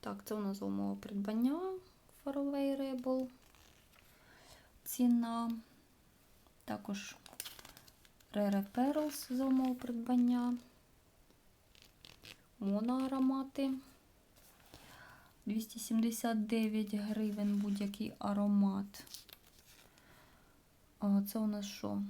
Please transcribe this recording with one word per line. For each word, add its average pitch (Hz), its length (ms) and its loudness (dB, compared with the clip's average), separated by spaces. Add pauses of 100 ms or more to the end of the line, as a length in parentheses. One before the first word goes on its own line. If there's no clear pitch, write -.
Так, 202 240 -8
це 214 100 -6
у 214 40 -4
нас 196 200 -4
за 196 60 -8
умови 202 320 -2
придбання. 220 640 0 (640)
Far 277 100 -4
Away 277 460 0
Rebel. 262 460 -2 (1600)
Ціна. 233 680 2 (1120)
Також 208 520 -8 (1160)
Rare 202 320 2 (100)
Pearls 285 640 0
за 262 80 0
умови 262 300 4
придбання. 247 840 2 (2000)
Моноаромати. 262 1080 0 (1800)
Двісті 220 320 -4
сімдесят 226 680 0
дев'ять 220 480 0
гривень 208 640 0
будь-який 202 600 -2
аромат. 202 840 2 (1900)
А 202 240 4
це 202 160 -4
у 220 80 2
нас 208 200 -2
що? 202 440 -4